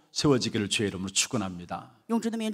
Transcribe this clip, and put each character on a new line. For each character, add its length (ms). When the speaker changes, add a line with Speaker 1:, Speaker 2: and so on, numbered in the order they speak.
Speaker 1:
세워지기를 560
주의 180
이름으로 220
축원합니다. 840
Speaker 2:
用 140
主 80
的 80
名 160